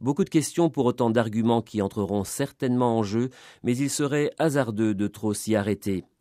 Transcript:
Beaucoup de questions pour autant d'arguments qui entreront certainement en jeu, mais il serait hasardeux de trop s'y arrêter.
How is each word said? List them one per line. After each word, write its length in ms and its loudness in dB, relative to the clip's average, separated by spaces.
Beaucoup 220 0
de 40 -2
questions 400 2
pour 160 0
autant 240 2
d'arguments 540 2
qui 180 -6
entreront 440 -2
certainement 720 -2
en 40 2
jeu, 280 -2
mais 120 0
il 140 -2
serait 500 -2
hasardeux 560 0
de 120 0
trop 260 -4
s'y 240 -2
arrêter. 480 -2